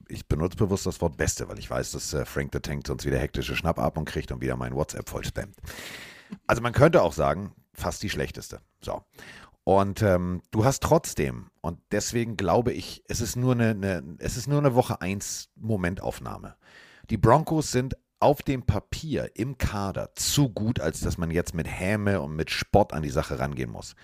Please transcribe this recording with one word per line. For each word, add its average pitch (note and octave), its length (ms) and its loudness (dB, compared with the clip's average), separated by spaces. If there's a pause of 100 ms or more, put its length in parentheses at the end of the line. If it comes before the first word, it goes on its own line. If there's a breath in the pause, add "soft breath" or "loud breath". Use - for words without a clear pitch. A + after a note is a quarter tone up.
ich - 200 -12
benutze D#2+ 280 0
bewusst G2 300 0
das F2 140 -4
Wort E2 160 0
beste, - 320 -2
weil - 100 -12
ich C2+ 100 -12
weiß, B1 220 -4
dass, - 240 -8
äh, C2 100 -2
Frank C#2+ 280 -4
the C#2 80 -4
Tank C#2+ 260 -8
sonst C2 180 -4
wieder C2+ 140 2
hektische C#2 380 -4
Schnappatmung D#2 480 0
kriegt - 260 -6
und B1+ 100 -8
wieder B1+ 160 -2
mein B1 180 -6
WhatsApp C2+ 340 -4
voll - 160 -8
spammt. - 320 -8 (880 loud breath)
Also A#2 160 2
man A#2+ 100 -2
könnte D#3 300 8
auch E2 100 4
sagen, E2 400 0 (200)
fast - 300 -6
die G2+ 80 -4
schlechteste. - 500 -6 (200)
So. - 220 -8 (600 loud breath)
Und, G2 380 4
ähm, F2+ 400 4 (100)
du G#2+ 120 2
hast C3+ 180 2
trotzdem, C#2 680 0 (100)
und - 200 -6 (100)
deswegen A2+ 460 -2
glaube G2+ 360 4
ich, - 360 -10
es G2 120 -4
ist - 140 -4
nur B2 180 2
eine, A#2 180 4
eine, F#2 480 -2
es - 180 -4
ist B2 100 -6
nur C#3+ 120 2
eine C#3 160 4
Woche - 260 2
eins - 560 -6
Momentaufnahme. - 1000 -4 (560 soft breath)
Die A2+ 60 0
Broncos D3 560 4
sind B2+ 240 0 (240)
auf C3+ 220 6
dem C3 200 -2
Papier G#2 720 -2
im B2+ 240 -4
Kader G2 560 -4
zu - 360 2
gut, G#2+ 300 -2
als D#2 200 -2
dass - 180 -2
man E2 120 -2
jetzt E2 220 0
mit D#2+ 140 -2
Häme G2+ 540 0
und D2 160 -6
mit D#2 140 -2
Spott - 420 2
an D#2 100 -2
die C#2+ 80 -2
Sache B1+ 280 -2
rangehen C2 320 -4
muss. - 340 -14